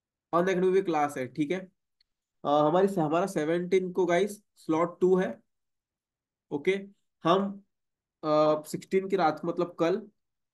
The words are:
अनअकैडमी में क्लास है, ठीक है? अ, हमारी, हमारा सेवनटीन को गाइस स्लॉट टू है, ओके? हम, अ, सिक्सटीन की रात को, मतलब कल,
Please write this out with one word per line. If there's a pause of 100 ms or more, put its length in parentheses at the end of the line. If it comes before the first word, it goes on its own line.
(340)
अनअकैडमी
में
क्लास
है,
ठीक
है? (840)
अ,
हमारी,
हमारा
सेवनटीन
को
गाइस (140)
स्लॉट
टू
है, (1120)
ओके? (520)
हम, (600)
अ,
सिक्सटीन
की
रात
को,
मतलब
कल, (460)